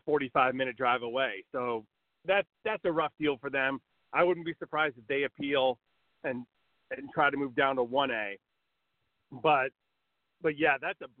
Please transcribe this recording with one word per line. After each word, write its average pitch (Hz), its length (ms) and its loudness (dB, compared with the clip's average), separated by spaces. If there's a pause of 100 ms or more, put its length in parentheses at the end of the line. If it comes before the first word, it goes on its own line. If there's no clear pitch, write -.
forty-five 135 500 2
minute 127 220 -2
drive 123 260 2
away. 117 500 -2
So 120 320 -4 (400)
that's, 190 240 0 (160)
that's 214 200 -4
a 175 80 2
rough 156 280 0
deal 147 180 0
for 139 120 -8
them. 135 300 0 (320)
I 160 120 4
wouldn't 170 220 0
be 165 120 -6
surprised 151 400 -2
if 110 80 -20
they 139 180 0
appeal 131 540 0 (460)
and, 123 200 -6 (460)
and 135 220 -10
try 147 180 4
to 143 60 -2
move 139 180 -4
down 135 220 2
to 127 60 2
one 131 280 0
A. 104 280 -4 (920)
But, 135 400 0 (720)
but 156 160 -2
yeah, 147 220 4
that's 180 220 -8
a 135 60 -12 (120)